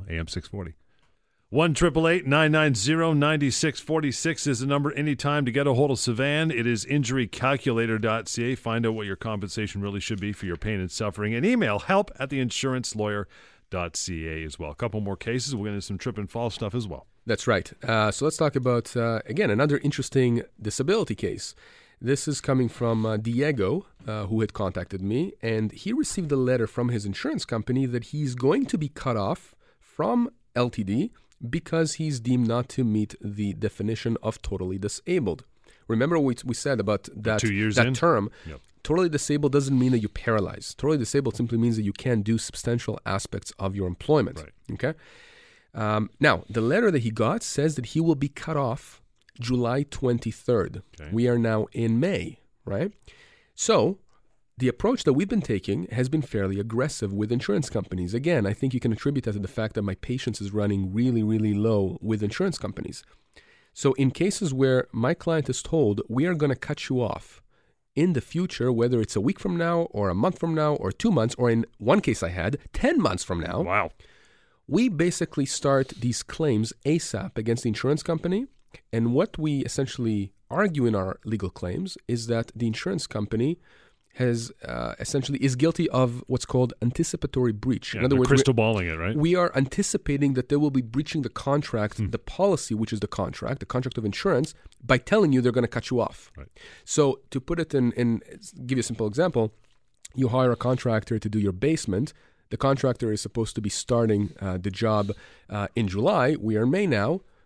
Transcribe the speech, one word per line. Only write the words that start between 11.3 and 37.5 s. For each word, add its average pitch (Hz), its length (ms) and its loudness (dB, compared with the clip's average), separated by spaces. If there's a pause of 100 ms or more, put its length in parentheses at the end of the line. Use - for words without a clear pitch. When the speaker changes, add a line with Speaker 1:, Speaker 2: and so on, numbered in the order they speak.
Speaker 1:
And 127 120 0
email 180 340 2
help 196 400 0
at 135 100 -4
the 135 120 -2
insurance 127 560 -2
lawyer 104 320 -2 (400)
dot 87 260 -6
C 80 320 -6
A 80 160 -6
as 78 160 -12
well. 78 120 -8
A - 40 -12
couple 107 240 -4
more 98 160 -4
cases. 123 400 -4
We'll 101 80 -4
get 104 60 -4
into 101 140 -6
some 98 140 -6
trip 101 200 -6
and 104 120 -6
fall 117 200 -4
stuff 104 260 -8
as 120 100 -4
well. 85 220 -12 (180)
Speaker 2:
That's 113 220 -2
right. 101 240 2 (100)
Uh, 107 300 2
so 139 140 -2
let's 156 100 0
talk 143 220 2
about, 123 400 0
uh, 117 280 0
again, 170 240 0
another 139 280 4
interesting 127 640 2 (200)
disability 135 540 0
case. - 400 -6 (460)
This 135 260 0
is 143 140 -2
coming 131 260 2
from, 113 380 0
uh, 110 100 0
Diego, 117 720 0 (200)
uh, 107 200 -6
who 110 160 0
had 104 120 -2
contacted 92 480 -4
me, 123 300 -2 (100)
and 110 300 0
he - 220 -6
received 202 400 -2
a 135 40 2
letter 127 300 2
from 120 220 -2
his 107 160 -2
insurance 220 400 -4
company 123 400 0
that 120 200 -4
he's 143 300 -4
going 156 300 2
to - 120 -4
be 147 120 -2
cut - 260 -4
off 107 400 -4 (240)
from 240 500 -2 (240)
L 123 160 2
T 110 140 -4
D 117 280 0 (400)
because 165 440 0
he's 151 240 -2
deemed 123 280 2
not 120 200 0
to - 160 -2
meet 107 380 0
the 101 320 -4
definition 107 680 -4
of - 180 -4
totally 92 380 -4
disabled. 101 640 -2 (420)
Remember 135 300 2
what 135 260 0
we 123 120 -2
said 135 240 -2
about 101 360 0
that, 107 260 0
Speaker 1:
Two 107 120 0